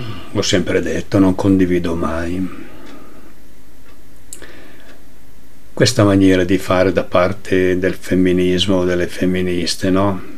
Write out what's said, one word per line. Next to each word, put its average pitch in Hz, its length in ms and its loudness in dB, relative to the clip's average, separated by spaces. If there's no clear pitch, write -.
l'ho 104 100 -2
sempre 87 380 2
detto, 82 380 -2
non 95 160 6
condivido 90 600 2
mai 85 720 -4
questa 117 300 2
maniera 95 400 6
di 90 160 2
fare 92 340 2
da 90 120 0
parte 92 760 2
del 92 160 0
femminismo 90 840 2
o 90 60 2
delle 90 220 0
femministe, 90 840 -2
no? 95 300 2